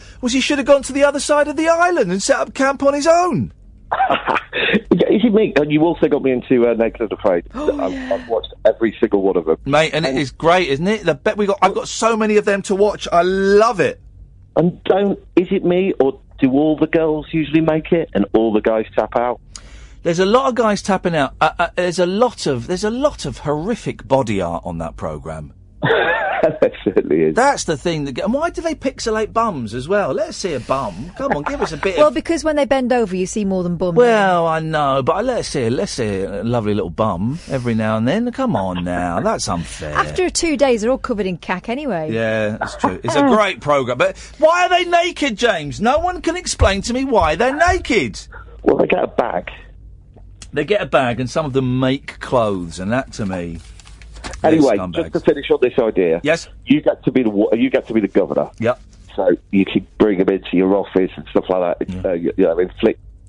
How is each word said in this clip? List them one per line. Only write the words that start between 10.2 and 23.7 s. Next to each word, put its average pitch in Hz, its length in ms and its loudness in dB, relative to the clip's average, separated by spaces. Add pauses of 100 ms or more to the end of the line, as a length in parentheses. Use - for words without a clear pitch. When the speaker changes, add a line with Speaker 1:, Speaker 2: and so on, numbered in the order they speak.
Speaker 1:
great, 170 380 2
isn't 139 180 -2
it? 208 180 -2
The 160 100 0
bet 202 220 -2
we 202 100 0
got, 196 160 0
I've 196 120 2
got 220 140 -6
so 226 280 0
many 214 200 2
of 208 80 4
them 196 180 0
to 202 140 -2
watch. 196 340 0
I 170 120 4
love 196 580 4
it. 120 200 0 (560)
Speaker 2:
And 170 280 0
don't, 202 340 2 (180)
is 180 140 2
it 196 140 -2
me, 185 360 2
or 135 200 0 (180)
do 131 140 2
all 151 240 2
the 156 100 2
girls 156 460 0
usually 156 280 0
make 156 320 0
it 170 220 0
and 98 180 0
all 113 200 4
the 107 80 2
guys 110 340 0
tap 107 220 -2
out? 120 240 -2 (640)
Speaker 1:
There's 170 160 0
a 190 60 4
lot 254 220 4
of 247 60 -2
guys 214 280 0
tapping 185 340 -2
out. 139 240 -2
Uh, 156 180 4
uh, 170 160 0
there's 180 240 -2
a 180 80 2
lot 214 400 0
of, 123 220 -2
there's 180 160 -4
a 214 60 -2
lot 269 340 -4
of 127 140 -8
horrific 151 680 -6